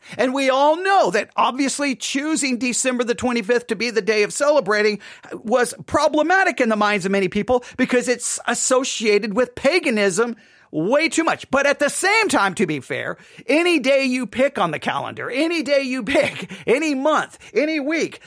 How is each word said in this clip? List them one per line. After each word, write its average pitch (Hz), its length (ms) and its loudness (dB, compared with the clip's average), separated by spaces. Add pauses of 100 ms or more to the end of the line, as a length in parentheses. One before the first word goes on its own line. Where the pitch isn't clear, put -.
(160)
And 254 160 0
we 269 160 0
all 285 320 4
know 381 300 2
that 214 240 -2
obviously 254 640 -2
choosing 277 600 -2
December 247 460 -2
the 233 140 -2
twenty-fifth 240 500 -2
to 233 80 -4
be 208 160 -4
the 214 100 -2
day 208 220 0
of 202 100 -2
celebrating 214 680 2 (320)
was 233 420 0 (120)
problematic 311 760 2
in 240 80 2
the 220 80 2
minds 208 280 0
of 190 60 -2
many 196 160 2
people 208 380 0 (120)
because 254 300 2
it's - 400 -2
associated 233 880 0
with 240 220 0
paganism 233 800 0 (360)
way 240 360 2
too 330 160 0
much. 208 260 -4
But 277 160 2
at 277 140 2
the 294 80 2
same 403 400 2
time, 294 260 2
to 208 100 -2
be 156 140 -2
fair, 123 380 -8 (320)
any 330 320 2
day 269 240 2
you 254 200 -2
pick 262 320 -2
on 185 140 0
the 147 80 -6
calendar, 127 500 -6
any 311 360 -2
day 277 160 2
you 262 240 -4
pick, 277 440 0 (160)
any 294 300 2
month, 262 460 -2 (120)
any 302 280 0
week, 277 460 -4